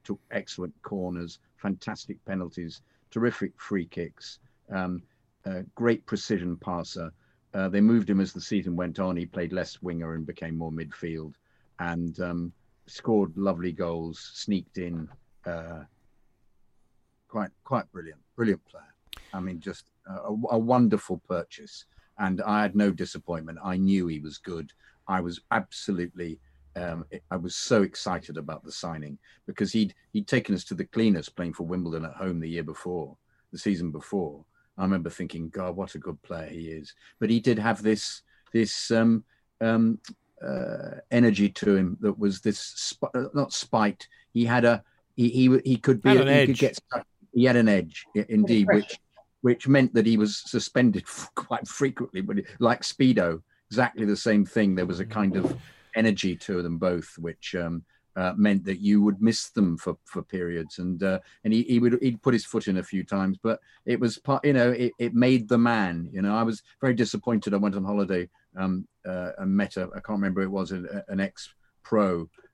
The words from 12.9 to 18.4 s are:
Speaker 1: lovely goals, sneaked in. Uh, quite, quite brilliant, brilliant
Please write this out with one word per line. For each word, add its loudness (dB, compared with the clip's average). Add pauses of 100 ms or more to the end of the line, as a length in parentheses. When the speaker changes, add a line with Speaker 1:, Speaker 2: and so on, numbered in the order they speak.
Speaker 1:
lovely -2
goals, -8
sneaked -6
in. -8 (360)
Uh, -10 (1400)
quite, -6 (140)
quite -4
brilliant, -16 (160)
brilliant 0